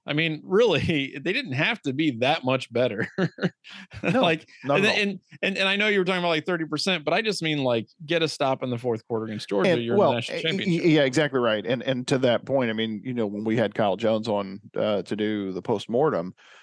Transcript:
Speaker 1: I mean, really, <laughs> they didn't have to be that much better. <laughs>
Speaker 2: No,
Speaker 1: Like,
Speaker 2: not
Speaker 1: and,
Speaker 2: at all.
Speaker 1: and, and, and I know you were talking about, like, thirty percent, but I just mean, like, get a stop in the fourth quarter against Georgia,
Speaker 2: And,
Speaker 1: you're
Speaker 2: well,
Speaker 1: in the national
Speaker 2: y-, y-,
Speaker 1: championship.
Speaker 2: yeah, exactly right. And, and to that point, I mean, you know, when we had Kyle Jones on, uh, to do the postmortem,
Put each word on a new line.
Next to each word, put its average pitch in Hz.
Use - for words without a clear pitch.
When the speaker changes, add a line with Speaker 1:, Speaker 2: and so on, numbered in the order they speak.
Speaker 1:
I 147
mean, 156
really, 165
<laughs> -
they 160
didn't 226
have 190
to 139
be 147
that 139
much 131
better. 113
<laughs> 185
Speaker 2:
No, 208
Speaker 1:
Like, 160
Speaker 2:
not 139
Speaker 1:
and, 196
Speaker 2:
at 214
all. 208
Speaker 1:
and, 202
and, 190
and 190
I 196
know 208
you 208
were 185
talking 180
about, 175
like, 156
thirty 165
percent, 156
but 151
I 214
just 208
mean, 151
like, 117
get 165
a 156
stop 135
in 127
the 117
fourth 117
quarter 113
against 107
Georgia, 196
Speaker 2:
And, 120
Speaker 1:
you're 117
Speaker 2:
well, 180
Speaker 1:
in 120
the -
national -
Speaker 2:
y-, 170
y-, 160
Speaker 1:
championship. 175
Speaker 2:
yeah, 151
exactly 135
right. 110
And, 120
and 123
to 135
that 123
point, 131
I -
mean, 110
you 127
know, 113
when 104
we 110
had 104
Kyle 101
Jones 110
on, 101
uh, 104
to 104
do 104
the 90
postmortem, 107